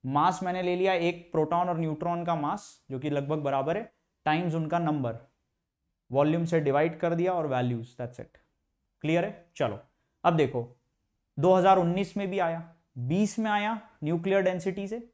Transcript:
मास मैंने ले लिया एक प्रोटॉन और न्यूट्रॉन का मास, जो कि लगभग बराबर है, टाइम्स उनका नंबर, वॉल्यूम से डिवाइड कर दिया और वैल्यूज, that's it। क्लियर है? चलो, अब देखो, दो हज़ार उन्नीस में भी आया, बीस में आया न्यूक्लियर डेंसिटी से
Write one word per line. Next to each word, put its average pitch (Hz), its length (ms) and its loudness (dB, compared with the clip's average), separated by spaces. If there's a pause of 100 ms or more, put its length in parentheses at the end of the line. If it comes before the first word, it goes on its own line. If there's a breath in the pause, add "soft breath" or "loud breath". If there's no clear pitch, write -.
मास 151 380 0
मैंने 180 200 -4
ले 180 140 0
लिया 190 180 2
एक 170 380 -2
प्रोटॉन 165 360 2
और 170 100 -2
न्यूट्रॉन 165 460 -2
का 170 100 -2
मास, 160 560 -6
जो 135 80 -6
कि 147 120 -4
लगभग 143 280 -2
बराबर 143 380 -2
है, 220 160 -8 (340)
टाइम्स 160 280 0
उनका 165 240 -2
नंबर, 143 400 -2 (920)
वॉल्यूम 151 340 2
से 165 160 2
डिवाइड 151 400 2
कर 170 140 0
दिया 175 180 0
और 170 140 -2
वैल्यूज, 123 500 -4
that's 123 240 -12
it। - 180 -20 (640)
क्लियर 165 200 2
है? - 320 -10
चलो, 104 220 -2 (460)
अब 170 120 4
देखो, 131 260 2 (760)
दो 180 160 6
हज़ार 185 240 6
उन्नीस 180 380 0
में 202 140 -4
भी 190 80 -2
आया, 165 240 -2 (360)
बीस 170 400 0
में 220 120 -2
आया 208 300 -2 (240)
न्यूक्लियर 175 380 2
डेंसिटी 185 460 -2
से 226 140 -8 (120)